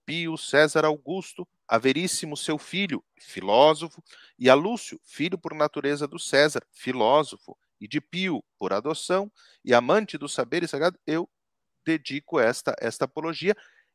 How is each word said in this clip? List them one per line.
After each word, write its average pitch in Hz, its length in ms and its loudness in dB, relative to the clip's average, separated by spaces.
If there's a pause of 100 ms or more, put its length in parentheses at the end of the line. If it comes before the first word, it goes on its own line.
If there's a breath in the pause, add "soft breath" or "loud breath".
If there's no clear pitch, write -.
Pio 165 320 -6
César 151 480 4
Augusto, 165 600 -4 (220)
Averíssimo 143 720 0
seu 156 200 -4
filho, 175 460 -6 (160)
filósofo, 147 840 2 (380 soft breath)
e 123 100 4
a 127 60 10
Lúcio, 202 480 -4
filho 175 340 -6
por 160 160 -10
natureza 147 540 -2
do 165 100 -12
César, 143 540 2
filósofo, 127 840 0 (260)
e 107 60 -16
de 151 140 -4
Pio 175 400 -4 (160)
por 95 160 -4
adoção, 160 560 -2 (340 soft breath)
e 123 100 2
amante 147 440 2
do 143 120 -10
saber 139 340 -4
e 165 40 -6
sagrado, 160 380 -2
eu 160 240 -4 (560)
dedico 151 540 -4
esta, 120 400 2
esta 117 260 -4
apologia 160 500 -4 (400 soft breath)